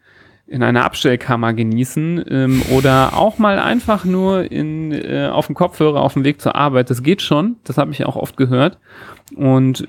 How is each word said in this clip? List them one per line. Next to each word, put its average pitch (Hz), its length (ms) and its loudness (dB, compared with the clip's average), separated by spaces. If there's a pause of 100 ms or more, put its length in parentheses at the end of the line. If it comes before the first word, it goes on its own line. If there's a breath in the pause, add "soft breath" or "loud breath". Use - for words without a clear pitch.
(480 soft breath)
in 123 160 -2
einer 120 200 2
Abstellkammer 120 680 0
genießen, 127 760 -2
ähm, 131 340 2 (100)
oder 131 440 2
auch 214 220 0
mal 208 220 2
einfach 220 440 0
nur 185 460 0
in, 156 400 -4
äh, 139 400 -4
auf 123 160 -2
dem 147 80 -6
Kopfhörer 156 460 0
auf 135 140 0
dem 135 100 0
Weg 143 160 0
zur - 160 -2
Arbeit. 131 340 2
Das 123 140 -4
geht 180 180 2
schon, 185 400 0
das - 160 -6
habe 147 140 0
ich - 120 -4
auch - 120 -4
oft - 200 -8
gehört. 131 420 2 (580 loud breath)
Und, 131 520 2